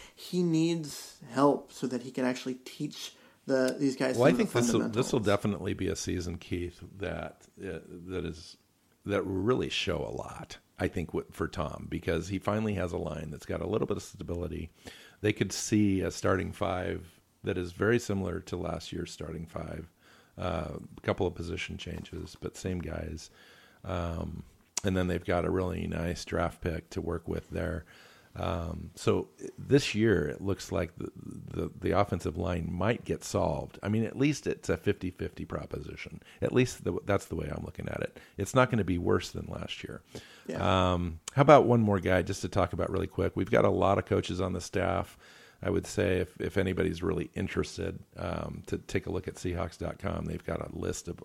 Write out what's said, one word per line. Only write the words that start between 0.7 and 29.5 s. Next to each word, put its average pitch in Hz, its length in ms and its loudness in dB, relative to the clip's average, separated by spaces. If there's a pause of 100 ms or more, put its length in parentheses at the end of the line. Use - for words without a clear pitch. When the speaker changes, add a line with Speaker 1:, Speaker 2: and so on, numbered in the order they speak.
Speaker 1:
help 139 400 6
so - 160 -4
that 123 140 -2
he 131 100 -10
can 127 140 0
actually 127 300 -2
teach - 580 -10 (320)
the, 131 340 4
these 139 160 2
guys 131 220 0
Speaker 2:
Well, 123 100 8
I 165 40 8
Speaker 1:
some 147 100 4
of 202 100 0
the 120 80 2
Speaker 2:
think 120 60 4
this 117 80 4
will, 113 60 4
this 117 340 0
will 131 60 4
Speaker 1:
fundamentals. 104 60 0
Speaker 2:
definitely 101 480 2
be 90 140 -2
a 87 80 0
season, 87 420 -4
Keith, 87 440 -6 (160)
that, 80 500 -8 (140)
uh, 92 180 -6 (280)
that 90 180 -2
is, 82 320 -10 (480)
that 101 200 2
will 92 80 -2
really 98 360 2
show - 280 0
a 58 140 -4
lot, - 460 -10 (220)
I 92 80 2
think, 87 220 -4
w-, - 220 -2
for 85 160 -2
Tom, 76 420 -6
because 82 400 -2
he 95 100 -2
finally 104 340 0
has 90 180 -2
a 90 60 -2
line 78 340 -6
that's - 140 -12
got 87 160 -4
a 85 60 -2
little 104 200 0
bit 104 100 -2
of - 60 -8
stability. 85 680 -6 (500)
They 104 100 4
could 101 220 0
see 101 480 4
a 90 100 0
starting 92 400 2
five 90 680 -4 (240)
that 98 140 0
is 90 140 -2
very 104 280 4
similar 95 420 -2
to - 160 -6
last 82 340 -4
year's 87 200 -4
starting 82 340 -8
five. 80 440 -8 (480)
Uh, 85 400 -4 (200)
a - 40 -18
couple 98 260 2
of 85 80 -4
position 85 420 -6
changes, 82 640 -10
but - 160 -8
same 90 220 -2
guys. 80 500 -6 (560)
Um, 85 580 -4 (400)
and 95 140 4
then 92 100 2
they've 87 160 0
got 87 220 2
a 85 60 2
really 87 340 0
nice 82 400 -2
draft 85 360 -2
pick 82 300 -4
to 85 100 -4
work 82 260 -4
with 82 240 -4
there. 85 340 -2 (500)
Um, 85 600 -4
so 95 320 2 (300)